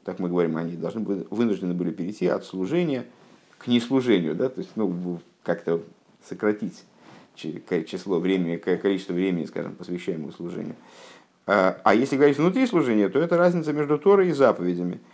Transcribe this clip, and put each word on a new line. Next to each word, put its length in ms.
так 140
мы 100
говорим, 280
они 200
должны 240
были, 300
вынуждены 440
были 160
перейти 360
от 180
служения 600
к 80
неслужению, 680
да, 140
то 120
есть, 140
ну, 120
в-, 340
как-то 400
сократить 580
чи-, 340
ка-, 160
число 340
времени, 380
ка-, 200
количество 360
времени, 320
скажем, 300
посвящаемого 580
служению. 420
Э, 320
а 140
если 180
говорить 240
внутри 280
служения, 420
то 100
это 180
разница 360
между 260
Торой 300
и 40
заповедями. 680